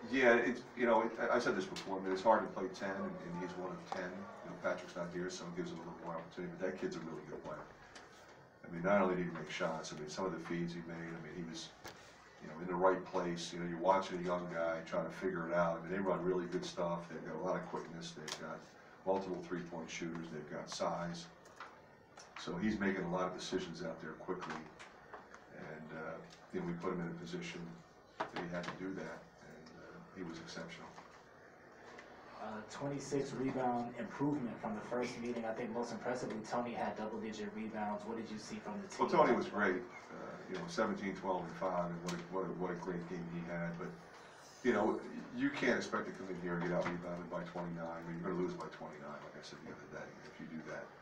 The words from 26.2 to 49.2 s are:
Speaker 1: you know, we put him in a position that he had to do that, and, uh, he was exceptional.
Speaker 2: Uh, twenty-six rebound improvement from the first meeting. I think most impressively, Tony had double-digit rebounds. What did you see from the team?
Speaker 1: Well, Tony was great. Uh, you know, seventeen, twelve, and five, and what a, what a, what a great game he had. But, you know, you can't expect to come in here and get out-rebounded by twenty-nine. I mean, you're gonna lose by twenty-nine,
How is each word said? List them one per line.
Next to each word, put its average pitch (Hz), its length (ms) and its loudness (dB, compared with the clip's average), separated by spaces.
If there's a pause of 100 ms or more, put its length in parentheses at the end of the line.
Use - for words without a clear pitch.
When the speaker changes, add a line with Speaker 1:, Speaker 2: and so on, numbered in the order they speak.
Speaker 1:
you 92 80 0
know, 85 60 0
we 85 80 0
put 92 200 0
him 87 80 0
in 85 60 0
a 85 140 -4
position 87 400 -6 (560)
that - 160 -4
he 87 160 -2
had 87 140 -2
to - 180 -4
do 95 140 -2
that, - 260 -6 (240)
and, 80 200 -16 (120)
uh, - 220 -14 (180)
he 92 60 -6
was 82 160 -6
exceptional. 85 500 -8 (1500)
Speaker 2:
Uh, 107 300 -4
twenty-six 143 640 0
rebound 123 640 2
improvement 120 600 2
from 110 140 -2
the 107 160 -4
first 120 320 2
meeting. 117 240 0
I 110 80 0
think 117 160 -2
most 117 220 0
impressively, 110 580 -2
Tony 120 240 0
had 107 240 0
double-digit 104 580 -2
rebounds. 107 540 -2
What - 80 -2
did 220 80 -2
you - 140 -6
see - 180 -6
from - 240 -6
the 196 80 -6
team? - 160 4
Speaker 1:
Well, - 80 0
Tony 139 240 10
was 98 80 2
great. 98 320 4 (320)
Uh, - 240 -8 (160)
you 185 80 -2
know, 170 80 -2
seventeen, 202 480 2
twelve, - 320 2
and - 160 -8
five, 92 320 2
and 85 120 -4
what 87 80 0
a, 85 80 -2 (120)
what 95 160 2
a, - 80 -2
what 90 140 2
a 87 100 -2
great 87 260 0
game 87 140 -2 (160)
he 85 160 -2
had. 85 240 -2
But, - 160 -4 (720)
you 123 100 8
know, 104 260 6 (380)
you 269 140 4
can't 226 260 6
expect - 320 0
to - 80 -6
come 95 160 -6
in 85 80 -4
here 87 160 0
and 85 80 0
get 87 80 4
out-rebounded 175 560 0
by 87 160 -2
twenty-nine. 85 400 -4
I 82 240 -4
mean, 85 80 -4
you're 90 160 -2
gonna 87 80 2
lose 87 160 0
by 82 160 -6
twenty-nine, 73 560 -10